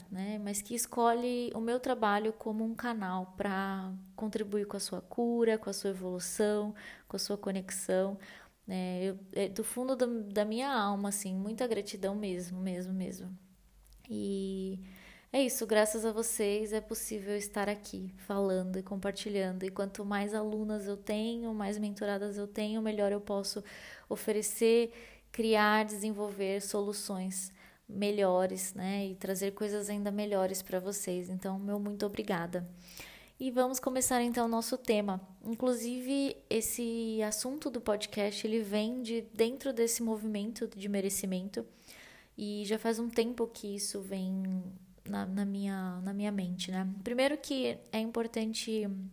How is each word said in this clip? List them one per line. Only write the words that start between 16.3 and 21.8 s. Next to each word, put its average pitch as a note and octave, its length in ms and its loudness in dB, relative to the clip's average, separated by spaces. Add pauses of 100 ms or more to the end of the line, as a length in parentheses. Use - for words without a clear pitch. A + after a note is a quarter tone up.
é G#3+ 80 2
possível G#3 560 -4
estar G3+ 320 -2
aqui G3 480 -6
falando F#3+ 600 2
e - 20 -2
compartilhando. G3 840 -2
E F#3+ 60 0
quanto G3 340 -4
mais G3+ 300 0
alunas G#3+ 540 0
eu G3+ 100 -2
tenho, A3+ 560 -2
mais G#3 240 -2
mentoradas G3+ 600 -2